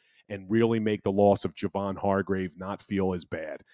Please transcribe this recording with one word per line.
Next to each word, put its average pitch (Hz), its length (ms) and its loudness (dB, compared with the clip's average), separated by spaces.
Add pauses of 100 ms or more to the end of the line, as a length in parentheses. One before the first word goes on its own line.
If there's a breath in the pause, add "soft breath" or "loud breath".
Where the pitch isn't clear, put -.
(300)
and 95 200 -12
really 113 300 4
make 107 240 -2
the 101 80 0
loss 101 340 6
of 90 80 -8
Javon 98 440 -4
Hargrave 95 600 -2
not 92 240 -10
feel 95 320 -2
as 87 120 -6
bad. 78 360 -10 (120)